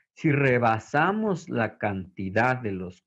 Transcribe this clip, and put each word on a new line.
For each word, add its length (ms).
si 180
rebasamos 1160
la 260
cantidad 800
de 160
los 340